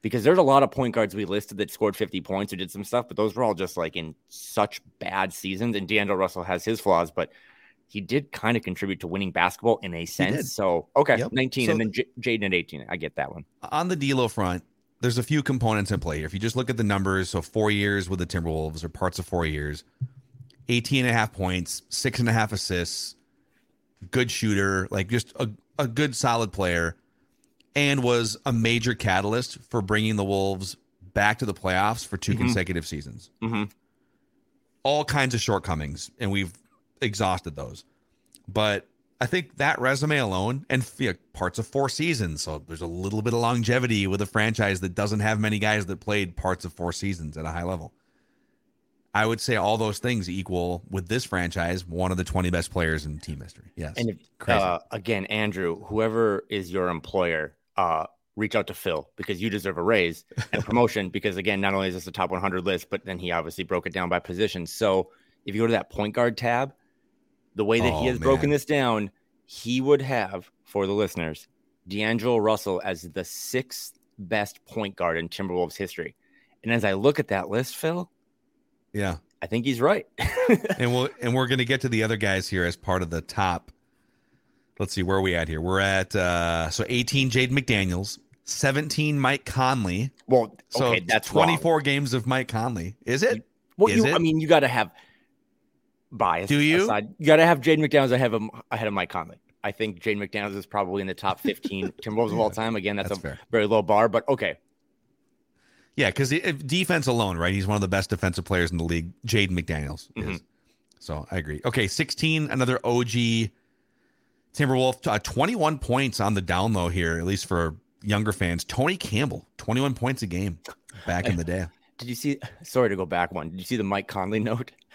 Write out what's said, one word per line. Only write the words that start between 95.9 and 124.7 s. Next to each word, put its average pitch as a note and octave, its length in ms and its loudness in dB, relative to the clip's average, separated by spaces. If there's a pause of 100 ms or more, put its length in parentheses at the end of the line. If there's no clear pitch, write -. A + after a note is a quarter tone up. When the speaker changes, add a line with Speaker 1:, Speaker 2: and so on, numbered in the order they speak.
Speaker 1:
bias F#2 360 2
Speaker 2:
Do C#3+ 120 4
you? D#3+ 240 4
Speaker 1:
aside. G#2+ 340 0
You D#3 80 -4
gotta D#3 200 8
have E3 160 6
Jaden D3+ 180 6
McDaniels C#3 320 4
ahead B2 220 4
of, G#2+ 100 0 (280)
ahead A2 160 -2
of G#2 60 -2
Mike F#2 160 -2
Conley. E2+ 280 -8 (260)
I G2+ 80 -2
think G2+ 280 -4
Jaden G#2 180 0
McDaniels G2+ 380 -4
is G2 120 -8
probably G2 340 -2
in F#2+ 60 -4
the F#2+ 80 -4
top F#2+ 240 -2
fifteen F#2+ 480 -4
Speaker 2:
<laughs> - 160 -12
Speaker 1:
Timberwolves A2 300 0
of A2+ 60 0
all G#2+ 120 2
time. A2+ 240 -2
Again, G2+ 200 -2
that's F#2+ 140 -4
Speaker 2:
That's G2 100 -4
Speaker 1:
a - 20 -16
Speaker 2:
fair. C#2+ 180 -8 (100)
Speaker 1:
very A2 160 2
low G#2+ 160 4
bar, G#2+ 280 4
but A2 200 0
okay. G#2+ 280 0 (1400)
Speaker 2:
Yeah, A#2+ 160 2
'cause C3+ 180 0
the, D#3 140 0
if D3+ 240 -2
defense E3+ 400 2
alone, A2 300 2
right? F2 160 2
He's F#2+ 140 0
one G#2 80 2
of G#2 60 2
the G2 60 0
best F#2+ 220 0
defensive F#2 340 0
players F2 260 2
in E2+ 80 -2
the E2 60 -2
league. E2+ 280 -2 (140)
Jaden G2+ 260 2
McDaniels D#2 640 -4
Speaker 1:
Mm-hmm. G#2+ 180 -6
Speaker 2:
is. E2+ 120 -8 (560)
So D2+ 320 -8
I F#2 60 -4
agree. D2+ 260 -6
Okay, A#2 240 0
sixteen, D#3 640 -2
another B2+ 320 0
O A#2+ 200 2
G A2+ 480 2 (1040)
Timberwolf, C3 540 2
uh, G#2+ 120 2
twenty-one D#3 600 0
points B2+ 400 0
on G#2+ 140 2
the G2 80 2
down F2+ 320 0
low F2 160 2
here, E2+ 280 0
at E2 80 -4
least F#2+ 200 -2
for E2+ 300 0 (280)
younger G#2 280 0
fans. F2 320 0
Tony E3 340 0
Campbell, - 500 -2 (100)
twenty-one C3 360 0
points B2+ 280 -2
a A2 60 -4
game F2 320 -4 (460)
back F2+ 220 -2
in F#2+ 80 0
the E2+ 80 -2
day. F2 220 -2 (320)
Speaker 1:
Did A#2+ 120 -12
you A#2+ 60 -6
see, C#3+ 240 -4 (240)
sorry B2+ 260 2
to G2 80 0
go F#2 80 -2
back F2 260 0
one. E2 200 -6
Did F2+ 80 -10
you F2+ 60 -12
see B2+ 120 -2
the G#2+ 60 -2
Mike G2 260 -2
Conley G2+ 300 -2
<laughs> - 20 0
note? A#2 300 -4 (240)